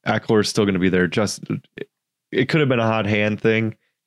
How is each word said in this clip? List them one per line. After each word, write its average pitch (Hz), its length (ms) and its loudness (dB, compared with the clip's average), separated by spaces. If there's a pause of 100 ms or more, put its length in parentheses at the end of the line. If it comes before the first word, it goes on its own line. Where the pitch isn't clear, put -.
Eckler 110 360 2
is 98 80 -2
still 110 160 0
gonna 98 140 0
be 92 100 2
there. 90 160 4
Just, 98 380 -4 (880)
it - 180 -2
could 165 100 2
have 147 100 2
been 127 100 2
a 113 80 0
hot 110 180 0
hand 104 340 0
thing. 113 380 0 (300)